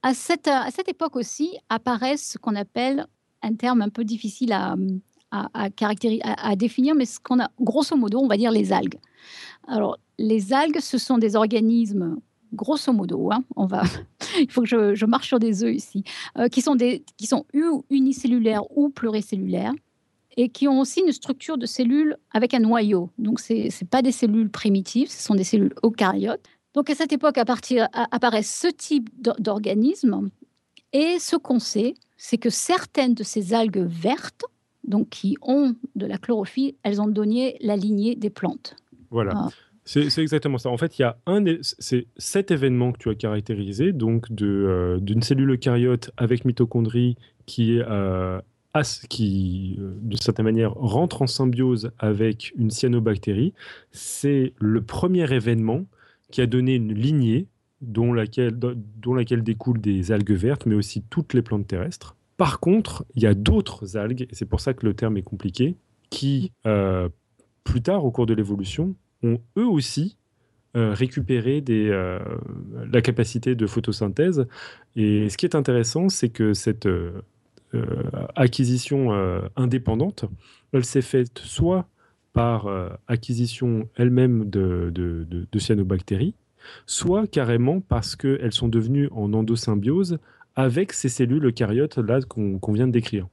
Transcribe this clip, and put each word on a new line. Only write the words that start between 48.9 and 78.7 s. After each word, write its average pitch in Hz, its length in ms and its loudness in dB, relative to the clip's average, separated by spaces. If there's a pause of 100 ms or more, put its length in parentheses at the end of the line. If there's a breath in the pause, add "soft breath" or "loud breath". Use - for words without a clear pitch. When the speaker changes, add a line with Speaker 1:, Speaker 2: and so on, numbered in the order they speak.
Speaker 2:
qui, 95 720 -2
euh, 95 220 -10
d'une 113 180 -6
certaine 113 240 0
manière, 110 300 2
rentre 127 480 0
en 135 40 2
symbiose 123 720 0
avec 110 580 0
une 113 140 0
cyanobactérie. 113 840 0 (360 loud breath)
C'est - 680 -2
le 110 220 2
premier 175 500 0
événement 117 540 0 (440 soft breath)
qui - 100 -2
a 123 60 4
donné 127 300 2
une 110 180 -2
lignée 131 520 2 (340)
dont 117 320 0
laquelle, 113 460 0
do-, 123 160 -2 (260)
dont 123 140 -2
laquelle 120 280 2
découlent 113 380 0
des 98 320 0
algues 101 200 2
vertes, 113 340 0
mais 110 100 4
aussi 101 340 -2
toutes - 240 -4
les 120 80 4
plantes 104 240 -2
terrestres. - 480 -6 (220)
Par 156 240 0
contre, 202 440 0 (120)
il 113 60 2
y 113 40 6
a 104 80 6
d'autres 104 640 0
algues, 120 340 -4
et - 40 -16
c'est 113 120 -8
pour 110 140 -2
ça 135 140 -2
que 120 120 -4
le 104 80 2
terme 110 220 -2
est 95 60 -2
compliqué, 107 540 -2 (340)
qui, 139 420 -2 (140)
euh, 95 420 2 (560)
plus 120 180 -2
tard, 185 220 0
au 127 60 2
cours 120 160 0
de 113 80 2
l'évolution, 104 600 -2 (280)
ont 117 160 0 (200)
eux 233 80 2
aussi, 160 500 -2 (600)
euh, 110 180 2
récupéré 127 680 0
des, 110 300 0
euh, 92 280 -2 (720)
la 117 120 4
capacité 120 520 0
de 110 120 0
photosynthèse. 117 800 0 (500 loud breath)
Et 104 320 2
ce - 80 -6
qui - 80 -2
est 175 100 0
intéressant, 135 540 2
c'est 127 220 0
que 107 240 2
cette, 107 320 -2
euh, 90 340 -2 (540)
euh, 117 100 -2 (520)
acquisition, 127 760 2